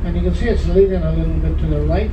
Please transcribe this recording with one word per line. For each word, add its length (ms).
And 120
you 80
can 100
see 140
it's 200
leaning 360
a 80
little 220
bit 260
to 80
the 140
right 320